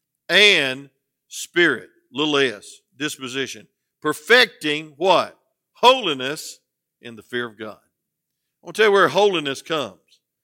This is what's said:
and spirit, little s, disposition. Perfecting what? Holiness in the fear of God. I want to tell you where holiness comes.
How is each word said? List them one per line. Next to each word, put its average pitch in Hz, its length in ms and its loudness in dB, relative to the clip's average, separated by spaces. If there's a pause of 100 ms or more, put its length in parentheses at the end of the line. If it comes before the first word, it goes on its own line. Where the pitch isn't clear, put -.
(280)
and 156 640 2 (380)
spirit, 135 640 -2 (220)
little 147 260 -2
s, 120 440 -4 (140)
disposition. 131 720 -10 (340)
Perfecting 156 960 -2
what? 147 420 0 (360)
Holiness 156 840 -2 (400)
in 120 160 -18
the 104 80 -20
fear 123 240 -6
of 107 100 -20
God. 104 220 -14 (840)
I - 40 -20
want 170 100 -16
to 208 60 2
tell 220 80 6
you 202 40 6
where 190 140 6
holiness 160 540 0
comes. 127 580 -8 (240)